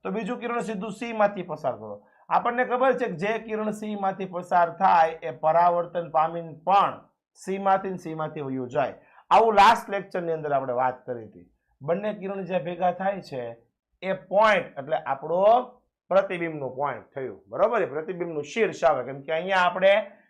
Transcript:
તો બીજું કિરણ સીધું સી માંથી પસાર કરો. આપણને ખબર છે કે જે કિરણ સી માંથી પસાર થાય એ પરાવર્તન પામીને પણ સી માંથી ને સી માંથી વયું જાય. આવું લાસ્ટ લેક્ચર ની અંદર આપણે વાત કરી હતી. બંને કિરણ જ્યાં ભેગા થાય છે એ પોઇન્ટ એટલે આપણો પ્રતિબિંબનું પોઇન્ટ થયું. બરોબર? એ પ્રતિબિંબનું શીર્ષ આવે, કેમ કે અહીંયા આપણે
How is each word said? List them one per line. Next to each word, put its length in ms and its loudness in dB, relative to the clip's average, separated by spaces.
તો 80 -6
બીજું 300 -6
કિરણ 200 -4
સીધું 320 -6
સી 200 -8
માંથી 300 0
પસાર 340 -6
કરો. 300 -14
આપણને 360 2
ખબર 280 2
છે 140 -2
કે 60 -6
જે 260 -2
કિરણ 320 -4
સી 240 -8
માંથી 300 -4
પસાર 520 0
થાય 320 6
એ 220 -6
પરાવર્તન 800 2
પામીને 420 -2
પણ 360 4
સી 240 -6
માંથી 320 0
ને 60 -6
સી 180 -10
માંથી 260 -6
વયું 280 -6
જાય. 260 -2
આવું 240 6
લાસ્ટ 360 6
લેક્ચર 320 -6
ની 100 -2
અંદર 200 -4
આપણે 200 0
વાત 340 -2
કરી 180 -8
હતી. 260 -20
બંને 320 -4
કિરણ 280 -8
જ્યાં 200 -2
ભેગા 300 -2
થાય 280 -4
છે 360 -10
એ 100 -4
પોઇન્ટ 680 2
એટલે 180 -4
આપણો 680 2
પ્રતિબિંબનું 680 0
પોઇન્ટ 280 -4
થયું. 340 -10
બરોબર? 340 2
એ 40 0
પ્રતિબિંબનું 560 -6
શીર્ષ 420 -2
આવે, 200 4
કેમ 180 -10
કે 100 -8
અહીંયા 260 0
આપણે 540 4